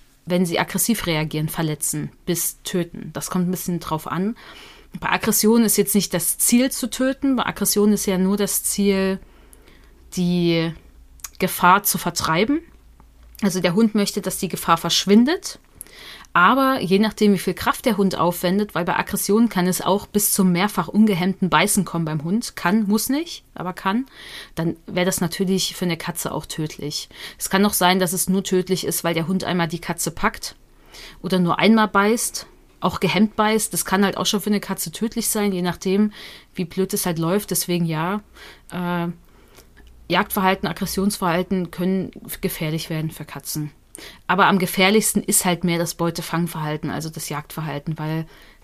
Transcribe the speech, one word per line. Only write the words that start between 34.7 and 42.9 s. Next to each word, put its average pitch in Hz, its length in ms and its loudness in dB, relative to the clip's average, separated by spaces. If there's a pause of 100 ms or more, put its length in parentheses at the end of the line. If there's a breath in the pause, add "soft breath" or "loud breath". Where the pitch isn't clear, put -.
tödlich 220 380 -4
sein, 208 200 0
je 180 120 -2
nachdem, 196 500 0 (420 loud breath)
wie 185 100 -4
blöd 185 300 -4
es 185 120 -2
halt 170 120 -2
läuft. 175 320 0
Deswegen 175 360 0
ja, 165 360 -2 (480 loud breath)
äh, 175 380 -4 (1000 soft breath)
Jagdverhalten, 190 580 2
Aggressionsverhalten 185 1000 0
können 185 400 0 (300)
gefährlich 160 500 -4